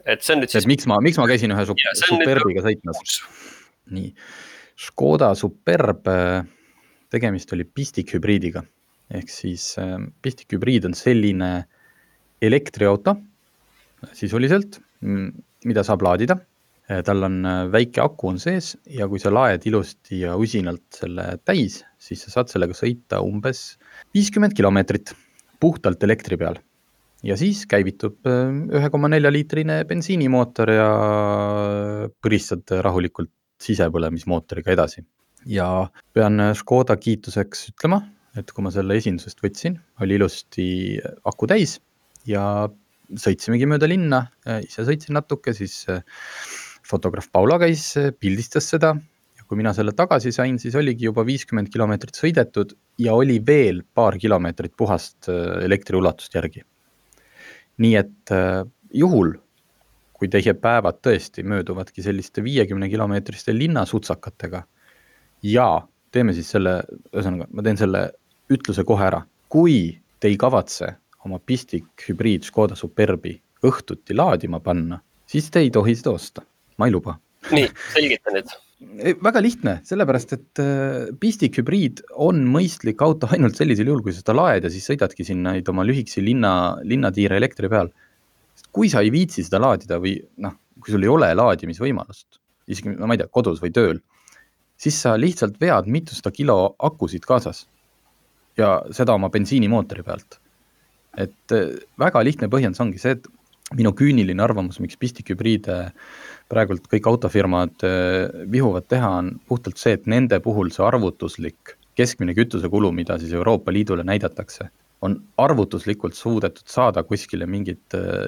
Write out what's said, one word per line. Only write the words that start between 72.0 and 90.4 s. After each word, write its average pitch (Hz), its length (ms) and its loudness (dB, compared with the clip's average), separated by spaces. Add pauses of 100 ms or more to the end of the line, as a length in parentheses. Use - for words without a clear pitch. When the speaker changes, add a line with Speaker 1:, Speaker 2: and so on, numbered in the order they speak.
Speaker 2:
Škoda 107 300 0
Superbi 90 580 -2 (320)
õhtuti - 480 -2
laadima 110 460 0
panna, 87 400 -4 (260)
siis 151 240 -4
te 170 160 4
ei 120 60 2
tohi 110 240 4
seda 117 160 -2
osta. - 340 -10 (320)
Ma 107 80 2
ei 117 80 4
luba. 85 240 -4 (320)
Speaker 1:
Nii, 143 160 4 (300)
selgita 156 400 0
nüüd. - 180 -6 (480)
Speaker 2:
Ei, 165 120 0
väga 220 280 0
lihtne, 190 340 0 (100)
sellepärast 139 480 -2
et, - 280 -8
äh, 135 480 -2 (120)
pistikhübriid 165 800 0 (120)
on 156 360 2
mõistlik 139 560 0
auto 156 240 2
ainult 147 280 4
sellisel 127 320 2
juhul, 139 120 0
kui 98 120 -4
sa 92 80 -12
seda 110 160 0
laed 131 280 4
ja 85 80 -2
siis 92 160 -10
sõidadki 98 360 -2
sinna 90 280 -2
neid 92 160 -4
oma 98 160 0
lühikesi 120 400 -2
linna, 98 560 2
linnatiire 101 560 0
elektri 104 320 0
peal. 98 220 0 (640)
Sest - 180 -20
kui 208 160 2
sa 107 160 4
ei 110 80 4
viitsi 160 320 0
seda 98 160 0
laadida 95 400 0
või, 95 140 -2 (260)